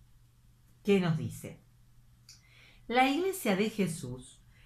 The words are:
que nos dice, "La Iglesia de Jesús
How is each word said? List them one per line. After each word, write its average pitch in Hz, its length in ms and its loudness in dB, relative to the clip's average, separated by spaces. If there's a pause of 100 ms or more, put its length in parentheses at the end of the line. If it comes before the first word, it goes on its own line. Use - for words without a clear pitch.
(840)
que 202 160 4
nos 165 180 2
dice, 104 460 -10 (1200)
"La 254 220 4
Iglesia 311 460 0
de 208 140 2
Jesús 160 720 -6 (240)